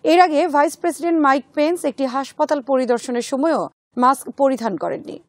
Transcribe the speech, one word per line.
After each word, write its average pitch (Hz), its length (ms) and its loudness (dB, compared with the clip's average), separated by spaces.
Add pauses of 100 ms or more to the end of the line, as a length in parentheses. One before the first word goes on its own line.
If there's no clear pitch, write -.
এর 330 160 6
আগে 330 280 4
ভাইস 294 300 0
প্রেসিডেন্ট 330 440 -2
মাইক 269 320 2
পেন্স 311 320 -2
একটি 269 200 -2
হাসপাতাল 277 560 -4
পরিদর্শনের 240 600 -2
সময়ও 262 480 -2 (280)
মাস্ক 262 320 2
পরিধান 233 480 -2
করেননি। - 520 -8